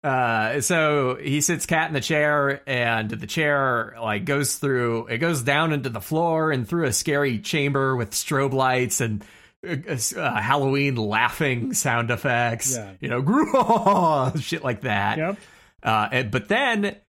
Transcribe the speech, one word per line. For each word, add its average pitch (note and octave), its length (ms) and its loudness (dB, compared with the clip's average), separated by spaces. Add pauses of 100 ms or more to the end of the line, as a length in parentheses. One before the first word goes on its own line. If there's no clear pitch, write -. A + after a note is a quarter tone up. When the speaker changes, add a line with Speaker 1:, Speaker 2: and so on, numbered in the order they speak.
Speaker 1:
Uh, B2 580 0
so D3 600 2
he C#3+ 200 0
sits D#3+ 260 0
Kat E3 220 0
in D#3+ 40 -6
the C#3 80 0
chair, D3 680 0
and A#2 440 0
the G#2 160 -8
chair, C3+ 720 0
like, G#2+ 240 -2
goes C#3+ 320 0
through, A#2+ 520 0
it A#2 100 -4
goes D#3+ 240 0
down D3 300 0
into C3+ 180 -2
the A2+ 100 -8
floor D#3+ 520 0
and B2 140 -2
through E3+ 200 0
a A#2+ 60 2
scary C#3 480 0
chamber C#3 560 0
with A#2 160 -4
strobe C3+ 420 0
lights B2+ 460 2
and, G#2+ 240 -2 (440)
uh, F3 60 -4 (420)
uh, A#2+ 240 -2
Halloween C3+ 540 2
laughing A#2+ 800 0
sound A#2+ 380 0
effects, A#2+ 640 0
Speaker 2:
Yeah. G2+ 240 -10
Speaker 1:
you - 80 -6
know, F3 1300 2
<laughs> D#3 60 -2
shit D#3+ 220 -6
like B2 200 -2
that. G#2 360 0
Speaker 2:
Yep. F3+ 200 -2 (440)
Speaker 1:
Uh, A2 300 2
and, B2 180 -2
but - 180 -4
then G#3+ 480 0 (140)